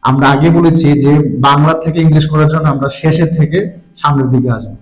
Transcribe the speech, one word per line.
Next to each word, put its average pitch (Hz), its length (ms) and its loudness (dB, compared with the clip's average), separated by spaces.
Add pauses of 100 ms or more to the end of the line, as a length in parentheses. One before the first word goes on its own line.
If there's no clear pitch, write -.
আমরা 135 280 0
আগে 143 200 2
বলেছি 156 520 2
যে 143 380 0
বাংলা 147 340 2
থেকে 160 280 -4
ইংলিশ 151 280 2
করার 151 180 2
জন্য 156 220 0
আমরা 139 200 -4
শেষের 160 460 -2
থেকে 156 440 -2 (160)
সামনের 139 340 -2
দিকে 123 200 0
আসবো। 107 320 -8